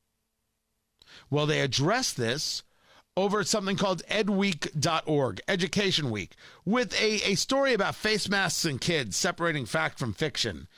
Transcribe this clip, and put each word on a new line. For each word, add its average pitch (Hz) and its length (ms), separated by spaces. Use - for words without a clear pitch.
Well, 147 160
they 147 160
addressed 147 560
this 123 460
over 202 240
at - 60
something 196 280
called 190 320
Ed 202 220
Week 196 400
dot 156 260
org, 135 400
Education 185 640
Week, 104 260
with 226 300
a, 214 220
a 202 60
story 269 380
about 190 220
face 214 340
masks 190 340
and 143 160
kids, 139 380
separating 170 480
fact 160 340
from 113 140
fiction, 110 640